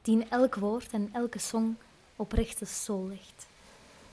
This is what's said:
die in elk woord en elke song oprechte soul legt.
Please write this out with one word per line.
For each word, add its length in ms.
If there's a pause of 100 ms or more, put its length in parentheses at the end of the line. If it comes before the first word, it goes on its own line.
die 180
in 100
elk 260
woord 360
en 220
elke 260
song 380 (380)
oprechte 500
soul 420
legt. 400 (640)